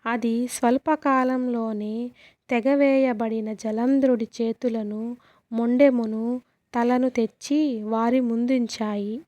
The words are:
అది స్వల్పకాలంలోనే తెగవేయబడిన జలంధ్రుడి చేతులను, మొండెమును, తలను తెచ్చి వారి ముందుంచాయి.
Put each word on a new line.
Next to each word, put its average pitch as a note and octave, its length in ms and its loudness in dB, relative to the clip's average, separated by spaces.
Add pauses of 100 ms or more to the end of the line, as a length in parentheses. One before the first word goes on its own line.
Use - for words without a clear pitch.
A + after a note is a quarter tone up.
అది A#3 420 -2
స్వల్పకాలంలోనే B3 1600 0 (400)
తెగవేయబడిన A#3+ 1000 2
జలంధ్రుడి A#3 760 2 (120)
చేతులను, A3+ 760 -4 (360)
మొండెమును, A#3+ 880 2 (340)
తలను B3 340 2
తెచ్చి B3 760 -2
వారి A3+ 380 2
ముందుంచాయి. A3+ 1080 -2